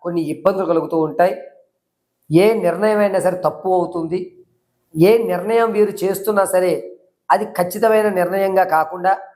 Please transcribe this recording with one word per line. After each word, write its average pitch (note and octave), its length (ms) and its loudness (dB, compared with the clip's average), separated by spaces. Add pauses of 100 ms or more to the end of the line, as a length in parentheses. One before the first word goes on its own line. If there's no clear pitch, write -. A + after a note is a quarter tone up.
కొన్ని F3 200 -4
ఇబ్బందులు F#3+ 440 -2
కలుగుతూ D#3+ 360 -2
ఉంటాయి. E3+ 360 0 (920)
ఏ G3 220 4
నిర్ణయమైనా G3 680 0
సరే F3+ 260 -2
తప్పు F#3 280 -2
అవుతుంది. E3+ 720 -4 (500)
ఏ F#3+ 220 6
నిర్ణయం A3 540 0
వీరు G#3 200 2
చేస్తున్నా G3 540 0
సరే F3+ 520 -2 (320)
అది G3+ 160 2
ఖచ్చితమైన G#3+ 640 0
నిర్ణయంగా F#3+ 540 0
కాకుండా F3 540 0 (180)